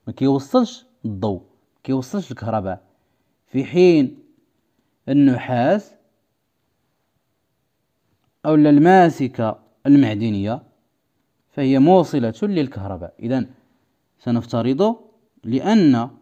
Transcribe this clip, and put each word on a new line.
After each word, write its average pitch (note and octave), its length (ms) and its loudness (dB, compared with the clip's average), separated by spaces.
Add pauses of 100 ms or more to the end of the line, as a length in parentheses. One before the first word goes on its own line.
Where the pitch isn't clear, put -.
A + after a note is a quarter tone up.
ما A2+ 60 -12
كيوصلش C#3 720 -2 (180)
الضوء، G2+ 360 -6
ما - 420 -20
كيوصلش C3+ 480 -8
الكهرباء، G#2+ 520 -8 (640)
في C3 180 -6
حين D#3+ 540 2 (920)
النحاس C3+ 840 0 (2500)
أو D#3 80 0
الماسكة D3 1040 2 (280)
المعدنية A2+ 760 0 (880)
فهي C3+ 280 0
موصلة D3 640 2
للكهرباء. A2+ 800 -8
إذن B2 300 -6 (680)
سنفترض B2 760 -2 (480)
لأن C3+ 680 0 (120)